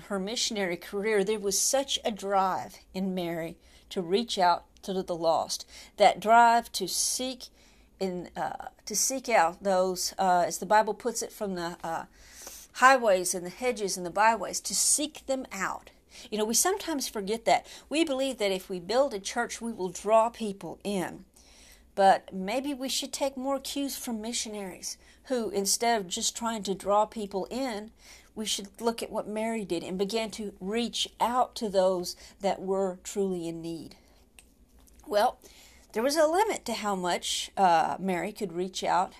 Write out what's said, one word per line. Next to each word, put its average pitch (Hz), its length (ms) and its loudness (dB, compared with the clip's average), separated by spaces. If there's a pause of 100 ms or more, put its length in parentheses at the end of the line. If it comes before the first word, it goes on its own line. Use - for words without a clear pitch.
her 196 100 -4
missionary 196 580 -2
career, 202 460 0
there 214 160 0
was 196 220 0
such - 440 0
a 240 60 -2
drive 190 680 0 (140)
in 190 220 -2
Mary 170 420 -4 (340)
to 196 120 -4
reach 202 340 0
out 175 280 4 (180)
to 190 180 -4
the 180 140 -4
lost. 160 500 0 (320)
That 196 220 8
drive 233 540 6
to 180 160 -4
seek - 560 -4 (560)
in, 180 360 -4
uh, - 300 -6 (180)
to 208 120 -6
seek - 320 0
out 180 340 4
those, 185 560 0
uh, 180 260 4
as - 140 -2
the 196 80 -8
Bible 214 260 4
puts 226 300 -6
it, - 100 -10
from 196 220 -6
the, 170 300 -6
uh, 165 220 -6 (680)
highways 226 580 6
and 175 140 -6
the 180 40 -8
hedges 208 460 -4
and 180 80 -6
the 170 60 -6
byways, 208 500 2
to - 140 -6
seek - 520 0
them 262 260 -4
out. 185 380 -6 (400)
You 208 80 -4
know, 214 60 0
we 226 100 0
sometimes 330 540 0
forget 214 360 -6
that. - 220 2 (220)
We 320 160 2
believe 269 340 -2
that 202 120 2
if 190 180 -4
we 180 120 -6
build 233 340 2
a 196 60 -8
church, - 400 -4
we 233 120 -6
will 185 160 -4
draw 220 420 4
people 196 520 -8
in. 185 420 -4 (680)
But 190 380 4
maybe 240 420 -4
we 254 140 -6
should - 240 -6
take 277 240 -4
more 269 220 -2
cues 269 380 -6
from 226 240 -8
missionaries 208 800 -8 (260)
who, 233 260 -2
instead 220 500 2
of 175 80 -8
just - 280 -4
trying 226 280 -4
to 190 100 -2
draw 202 320 2
people 202 440 -6
in, 226 400 -6 (440)
we 220 100 -8
should 202 240 -4 (120)
look 226 220 -2
at - 80 -6
what 208 160 -4
Mary 220 380 -4
did 165 180 -2
and 180 140 -6
began 214 360 -2
to 208 280 -8
reach 214 480 -2 (120)
out 240 360 2
to 214 140 -4
those 185 440 2 (260)
that 196 200 0
were 190 420 -2
truly 185 460 -2
in 165 140 -8
need. 165 340 -10 (1080)
Well, 220 320 2 (540)
there 220 100 -2
was 285 140 2
a 311 100 6
limit 370 400 2
to 226 80 -4
how 208 200 -2
much, 180 640 -2
uh, 165 420 4
Mary 185 320 -2
could 202 220 -8
reach 185 320 -6
out 175 360 2